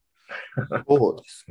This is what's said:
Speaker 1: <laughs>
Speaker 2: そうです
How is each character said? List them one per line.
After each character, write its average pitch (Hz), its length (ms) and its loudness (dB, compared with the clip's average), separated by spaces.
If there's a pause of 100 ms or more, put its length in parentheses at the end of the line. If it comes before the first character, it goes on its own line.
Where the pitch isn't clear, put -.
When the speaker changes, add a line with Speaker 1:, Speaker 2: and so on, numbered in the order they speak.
(560)
Speaker 1:
<laughs> - 320 -6
Speaker 2:
そ 139 220 4
う - 60 -6
で - 100 -18
す - 240 -20